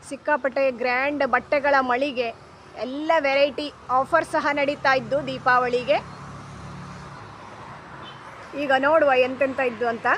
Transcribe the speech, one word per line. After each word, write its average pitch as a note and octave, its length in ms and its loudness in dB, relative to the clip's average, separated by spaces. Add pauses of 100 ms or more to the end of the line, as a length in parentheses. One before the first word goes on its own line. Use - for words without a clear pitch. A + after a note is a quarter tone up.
ಸಿಕ್ಕಾಪಟ್ಟೆ C#4 600 0
ಗ್ರ್ಯಾಂಡ್ B3+ 560 0
ಬಟ್ಟೆಗಳ C4+ 540 2
ಮಳಿಗೆ, B3 540 0 (420)
ಎಲ್ಲ C#4+ 420 -2
ವೆರೈಟಿ C#4 540 2 (180)
ಆಫರ್ C4+ 340 4
ಸಹ D#4 280 0
ನಡೀತಾ C#4+ 420 2
ಇದ್ದು C4 320 0
ದೀಪಾವಳಿಗೆ. B3+ 720 2 (2750)
ಈಗ C4+ 160 -4
ನೋಡುವ D4 380 4
ಎಂತೆಂತ B3+ 440 -2
ಇದ್ದು A#3+ 280 -2
ಅಂತ. A#3 180 -4 (120)